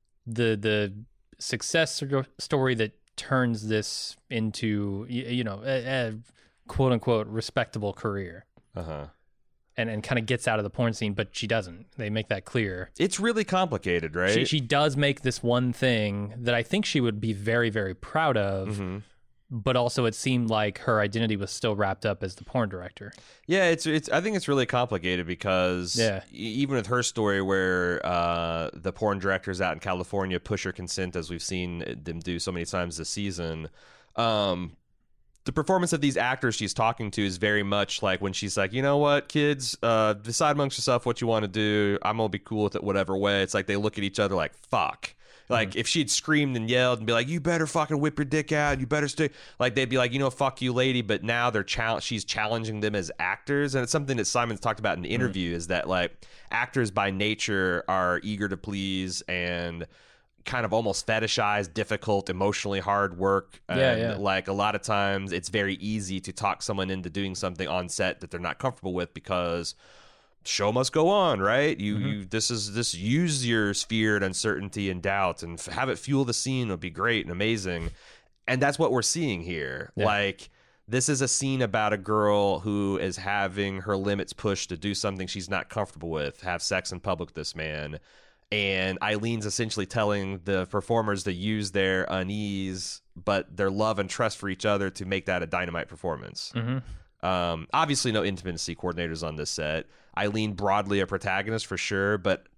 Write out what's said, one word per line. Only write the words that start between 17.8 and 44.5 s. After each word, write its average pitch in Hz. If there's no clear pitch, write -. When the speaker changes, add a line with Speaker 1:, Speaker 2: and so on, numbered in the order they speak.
Speaker 1:
proud 151
of, 98
Speaker 2:
Mm-hmm. 98
Speaker 1:
but 123
also 120
it 110
seemed 123
like 107
her 110
identity 107
was 98
still 110
wrapped 98
up 101
as 92
the -
porn 117
director. 95
Speaker 2:
Yeah, 185
it's, 165
it's, 156
I 156
think 208
it's -
really 139
complicated 90
because 90
Speaker 1:
Yeah. 107
Speaker 2:
e-, 57
even 139
with 101
her 123
story 101
where, 92
uh, 85
the 90
porn 101
directors 95
out 90
in 80
California 92
push -
her 92
consent, 90
as 82
we've 85
seen 87
them 82
do 87
so 95
many 85
times 87
this 80
season, 82
um, 101
the 127
performance 175
of 151
these 139
actors 123
she's 101
talking 113
to 104
is 92
very 104
much 101
like 95
when 98
she's 95
like, 98
"You 131
know 143
what, 143
kids, 147
uh, 110
decide 117
amongst 143
yourself 123
what 120
you 120
wanna 110
do. 104
I'm 107
gonna 110
be 98
cool 107
with 101
it 87
whatever 95
way." 101
It's 95
like 98
they 101
look 104
at 101
each 98
other 98
like, 78